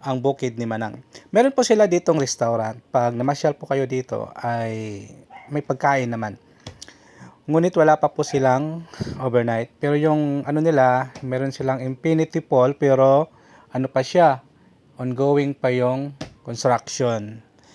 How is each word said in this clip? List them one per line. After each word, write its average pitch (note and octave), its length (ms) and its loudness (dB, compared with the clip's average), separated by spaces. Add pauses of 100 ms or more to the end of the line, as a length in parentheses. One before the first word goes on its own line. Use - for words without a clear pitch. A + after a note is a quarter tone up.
ang C3+ 160 -6
Bukid B2+ 400 -4
ni A#2 80 -6
Manang. A2+ 400 -8 (240)
Meron B3 240 2
po - 80 0
sila A3 240 4
ditong F3 320 2
restaurant. A#2 720 -2
Pag A#2+ 240 0
namasyal C#3+ 400 -2
po - 160 -12
kayo C3+ 160 0
dito, B2+ 480 -6
ay A2 720 -6 (480)
may D3 80 -4
pagkain C#3 480 -2
naman. A2 320 -6 (1040)
Ngunit E3 320 2
wala D#3 240 6
pa D3 80 2
po D3+ 160 -4
silang D3 640 0 (320)
overnight. A#2+ 560 0
Pero D3 240 0
yung D3+ 480 0
ano D#3 160 -2
nila, C3 560 2
meron C3 320 -4
silang C3 320 -4
infinity D#3+ 560 -2
pool, C3+ 400 4
pero C3+ 480 4 (400)
ano C3 240 -6
pa C3+ 80 0
siya, D3 400 2 (560)
ongoing C#3 560 0
pa C3 160 -2
yung B2+ 480 -2 (320)
construction. A#2 960 -4 (300)